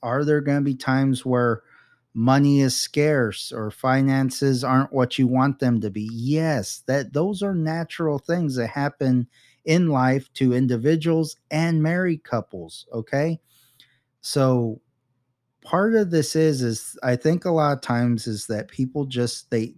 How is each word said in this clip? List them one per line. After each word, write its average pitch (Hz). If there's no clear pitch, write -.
Are 127
there 147
gonna 143
be 139
times 131
where 120
money 139
is 131
scarce 143
or 107
finances 135
aren't 131
what 127
you 135
want 127
them 120
to 104
be? 107
Yes, 139
that, 131
those 185
are 202
natural 160
things 165
that 117
happen 135
in 165
life 131
to 127
individuals 151
and 160
married 170
couples, 98
okay? 143
So 123
part 202
of 208
this 160
is, 156
is 117
I 127
think 160
a 185
lot 156
of 131
times 120
is 107
that 110
people 131
just, 123
they, 113